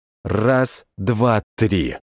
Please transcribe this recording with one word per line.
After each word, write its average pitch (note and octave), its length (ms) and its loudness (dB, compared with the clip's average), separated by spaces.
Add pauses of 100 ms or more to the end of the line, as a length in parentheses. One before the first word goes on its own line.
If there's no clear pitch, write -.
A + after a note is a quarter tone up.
(220)
"Раз, A#2+ 600 0 (140)
два, A2 440 0 (140)
три". G2 400 0 (100)